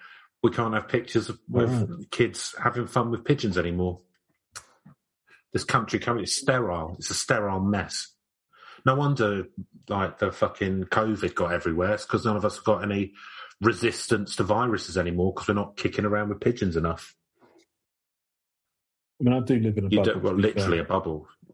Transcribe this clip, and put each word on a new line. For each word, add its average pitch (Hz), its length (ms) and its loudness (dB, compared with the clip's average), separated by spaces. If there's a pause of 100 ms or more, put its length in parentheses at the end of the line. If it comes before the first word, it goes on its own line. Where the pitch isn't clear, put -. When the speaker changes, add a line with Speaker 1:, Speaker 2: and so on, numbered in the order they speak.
(420)
Speaker 1:
we 117 80 6
can't 113 240 -2
have 107 140 -2
pictures 117 420 -2
of, - 180 -14
with 120 240 2
Speaker 2:
Right. - 380 -2
Speaker 1:
kids - 520 0
having 120 240 0
fun 117 240 0
with 120 140 -4
pigeons 117 320 0
anymore. 90 440 0 (1600)
This - 80 -4
country, 113 340 0
country, 117 260 -2
it's - 120 -4
sterile. 90 640 -2
It's - 100 -10
a - 60 -4
sterile 101 460 0
mess. 95 520 -2 (720)
No 135 100 4
wonder, 117 500 2 (440)
like, 98 300 -2
the 98 120 0
fucking 95 540 0
covid 110 500 0
got 85 160 0
everywhere. 87 440 0
It's 104 100 -6
'cause - 220 0
none 107 100 2
of 98 80 0
us 104 120 0
have - 100 -16
got 104 160 2
any 101 320 -2 (480)
resistance 107 720 0
to - 80 -2
viruses 104 540 0
anymore 87 340 0
'cause - 160 -6
we're 104 60 2
not 101 240 -4
kicking - 260 -2
around 104 240 0
with 104 120 -6
pigeons 101 360 0
enough. 82 400 -4 (2000)
Speaker 2:
I 139 60 0
mean, 123 80 6
I 131 80 2
do 120 180 2
live 110 200 2
in 95 80 -2
a - 20 -2
Speaker 1:
You 101 120 6
Speaker 2:
bubble, 101 120 4
Speaker 1:
do, 95 60 -2
well, 95 140 0
Speaker 2:
to 92 40 0
be 98 60 4
Speaker 1:
literally 98 340 2
Speaker 2:
fair. 82 80 -2
Speaker 1:
a - 40 -8
bubble. 82 380 -2 (260)